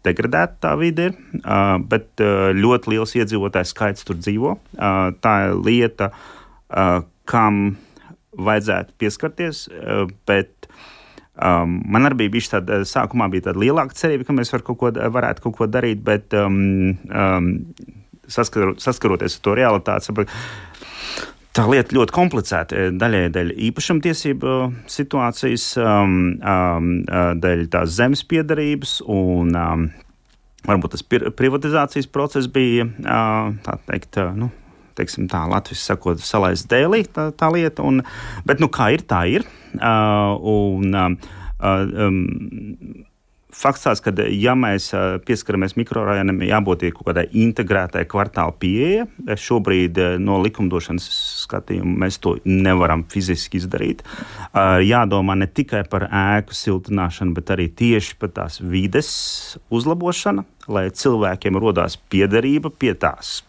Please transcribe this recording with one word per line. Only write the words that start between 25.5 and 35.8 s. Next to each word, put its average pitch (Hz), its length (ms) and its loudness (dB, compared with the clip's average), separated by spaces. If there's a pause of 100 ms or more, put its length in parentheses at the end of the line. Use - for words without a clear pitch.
um, 104 400 4 (200)
um, 90 520 0 (480)
dēļ 85 340 0
tās 82 240 0
zemes 123 320 2
piederības, 151 760 -2
un, 90 500 2
um, 82 320 0 (760)
varbūt - 380 0
tas - 80 -10
pir-, - 260 0
privatizācijas 143 800 0
process 139 400 -2
bija, 120 400 2
uh, 110 720 -2
tā - 240 -6
teikt, - 340 -8
uh, 92 160 0
nu, 113 160 -2 (420)
teiksim - 380 -6
tā, 87 160 -2
latviski 92 400 -4